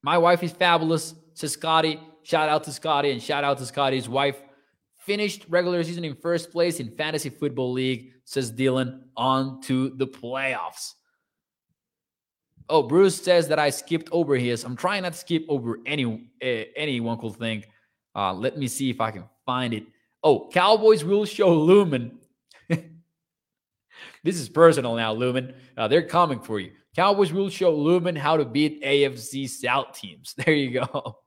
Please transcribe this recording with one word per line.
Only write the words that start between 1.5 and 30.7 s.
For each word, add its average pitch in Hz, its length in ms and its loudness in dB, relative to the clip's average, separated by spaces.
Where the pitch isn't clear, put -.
Scotty. 160 460 0
Shout 156 260 0
out 156 140 2
to 151 80 -12
Scotty 143 400 0
and 131 100 -4
shout 143 220 -2
out 139 160 0
to 131 60 -8
Scotty's 131 440 -2
wife. 139 320 -2
"Finished 202 540 -6
regular 175 340 0
season 170 220 -6
in 143 100 -8
first 170 360 -4
place 170 280 0
in 117 160 -10
Fantasy 151 340 -6
Football 127 440 -4
League," 131 400 -4
says 127 280 -4
Dylan. 127 520 0
"On 131 460 -2
to 131 280 -2
the 131 180 -4
playoffs." 131 840 -8
Oh, 156 120 6
Bruce 170 400 4
says 170 280 4
that 151 100 2
I 147 100 2
skipped 160 420 -6
over 156 240 2
his. 120 280 -2
I'm 123 140 -10
trying 190 260 -2
not 175 100 -6
to - 60 -14
skip 160 300 -4
over 117 360 -4
any, 143 200 -2
uh, 113 580 -6
any 143 260 -4
one 113 160 -4
cool 113 160 -10
thing. 110 320 -8
Uh, 95 180 -2
let 120 240 -4
me 139 100 -4
see 131 220 -4
if 120 120 -4
I 110 100 -2
can 101 140 -14
find 123 280 -4
it. 107 120 -8
Oh, 147 260 4
"Cowboys 208 540 4
will 202 220 0
show 196 280 2
Lumen." 156 680 4
<laughs> - 300 -4
This 175 160 -2
is 123 80 -10
personal 147 480 6
now, 113 180 -2
Lumen. 127 400 -2
Uh, 113 120 -2
they're 156 200 4
coming 160 320 2
for 107 200 -8
you. 92 120 -12
"Cowboys 196 380 2
will 196 160 -2
show 180 260 0
Lumen 170 400 0
how 151 220 0
to 147 80 0
beat 147 360 -2
A 139 240 2
F 131 120 -6
C 131 300 -10
South 123 460 -4
teams." - 420 -18
<laughs> 127 100 -8
There 160 80 2
you 131 260 -2